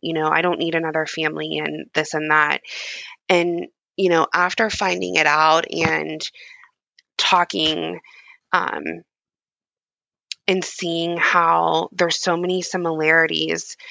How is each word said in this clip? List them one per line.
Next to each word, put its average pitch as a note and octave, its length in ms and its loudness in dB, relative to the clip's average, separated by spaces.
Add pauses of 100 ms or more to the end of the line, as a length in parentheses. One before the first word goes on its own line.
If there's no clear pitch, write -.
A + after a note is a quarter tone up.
you E3 120 -4
know, D#3 160 0
I D#3+ 120 2
don't F3 180 2
need E3 160 0
another D#3+ 300 -2
family D#3 520 -4
and D3+ 360 -6
this D#3 200 -2
and D#3 160 -2
that. D3+ 320 4 (680)
And, F3 400 2 (300)
you F#3+ 120 4
know, E3 240 4
after F3+ 360 0
finding F#3 460 -2
it D#3 120 2
out D#3 420 4
and D#3 520 -2 (960)
talking, E3+ 840 0 (540)
um, - 300 0 (1600)
and F#3 180 0
seeing E3+ 520 -4
how E3 760 2
there's F3 260 0
so F3 160 0
many F3+ 260 -2
similarities, E3 1160 -2 (140)